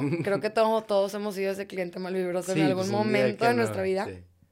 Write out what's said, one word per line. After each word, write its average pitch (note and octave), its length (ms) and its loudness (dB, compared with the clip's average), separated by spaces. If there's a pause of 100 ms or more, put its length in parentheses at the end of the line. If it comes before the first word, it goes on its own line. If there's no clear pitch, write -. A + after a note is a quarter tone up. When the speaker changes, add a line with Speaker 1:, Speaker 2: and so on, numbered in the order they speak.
(120)
Speaker 1:
<laughs> E3+ 120 -2
Speaker 2:
Creo G3 180 0
que G#3+ 80 -2
todo-, A3 340 2
todos G3 300 0
hemos G#3 220 -6
sido G3 160 -2
ese G3 160 -6
cliente F#3 320 -6
malvibroso F#3 540 -2
en F#3 40 2
Speaker 1:
Sí, - 60 4
Speaker 2:
algún D#3 140 2
Speaker 1:
pues, F#3 100 0
un G3 60 -2
día G3+ 60 2
Speaker 2:
momento G#3+ 440 2
Speaker 1:
que A#3 40 6
Speaker 2:
de A#3+ 60 4
Speaker 1:
no, A#3+ 80 2
Speaker 2:
nuestra G#3+ 220 -2
vida. F#3+ 220 0
Speaker 1:
sí. F#2 180 -12 (280)